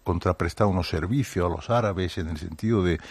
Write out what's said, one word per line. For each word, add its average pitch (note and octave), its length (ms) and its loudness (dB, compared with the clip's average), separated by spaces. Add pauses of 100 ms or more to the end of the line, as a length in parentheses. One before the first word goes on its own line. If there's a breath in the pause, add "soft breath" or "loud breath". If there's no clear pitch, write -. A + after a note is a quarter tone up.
contraprestar F2+ 640 2
unos F#2+ 200 2
servicios F#2 580 0
a F2+ 40 2
los E2 200 -4
árabes G2+ 480 0
en E2 120 -4
el D#2+ 80 -4
sentido F#2 460 0
de F2 160 2 (120 loud breath)